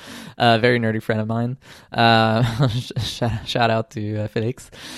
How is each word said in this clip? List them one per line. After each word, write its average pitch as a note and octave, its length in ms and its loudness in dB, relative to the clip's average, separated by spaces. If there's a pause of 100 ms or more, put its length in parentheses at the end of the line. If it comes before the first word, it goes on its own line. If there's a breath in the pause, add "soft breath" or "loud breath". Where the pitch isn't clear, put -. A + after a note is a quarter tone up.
(380 loud breath)
a A#2 200 4
very A#2+ 220 2
nerdy A2 220 -2
friend A2 180 -2
of G#2+ 80 -4
mine. A#2 300 -4 (340 loud breath)
Uh, A#2 760 4
<laughs> - 20 0
sh-, A#2 300 -4
sh-, A2+ 460 -4
shout A#2+ 240 0
out A2+ 220 -2
to, G#2+ 320 -6
uh, G#2 60 -4
Felix. - 420 -6 (260 loud breath)